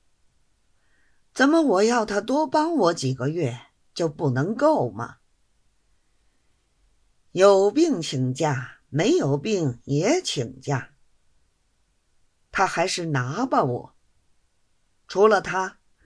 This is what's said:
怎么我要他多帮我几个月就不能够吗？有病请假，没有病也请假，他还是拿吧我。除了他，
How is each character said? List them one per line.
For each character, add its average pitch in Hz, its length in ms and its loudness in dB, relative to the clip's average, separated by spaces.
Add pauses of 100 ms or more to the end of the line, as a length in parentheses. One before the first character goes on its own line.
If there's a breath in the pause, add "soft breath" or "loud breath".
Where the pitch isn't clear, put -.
(1300)
怎 269 140 2
么 330 140 4
我 208 220 2
要 233 220 2
他 202 140 -4
多 262 260 -2
帮 320 300 0
我 175 180 2
几 131 200 -4
个 131 160 -4
月 139 380 -6 (260)
就 165 160 -2
不 151 220 -2
能 147 240 -2
够 269 340 0
吗？ 107 300 -12 (2000)
有 196 400 6
病 277 300 2
请 131 320 -4
假， 131 560 -4
没 175 280 0
有 147 200 0
病 151 480 -4
也 196 360 0
请 127 380 -8
假， 131 360 -6 (1600)
他 196 160 0
还 170 180 -2
是 180 200 -6
拿 147 400 -4
吧 254 180 0
我。 123 320 -6 (1120)
除 196 180 4
了 208 160 4
他， 185 380 -8 (260)